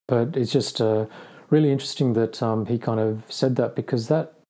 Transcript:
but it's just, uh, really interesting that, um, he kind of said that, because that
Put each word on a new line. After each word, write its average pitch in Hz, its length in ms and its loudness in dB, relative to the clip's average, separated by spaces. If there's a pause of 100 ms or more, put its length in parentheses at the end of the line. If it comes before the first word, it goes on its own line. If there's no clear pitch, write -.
but 120 300 0
it's 120 140 -2
just, - 280 0
uh, 110 280 2 (420)
really 151 220 4
interesting 135 420 0
that, 113 300 0
um, 110 240 0
he 117 100 0
kind 113 220 -2
of 110 280 -2
said 131 280 0
that, 120 200 0
because 117 320 -4
that 160 260 0 (160)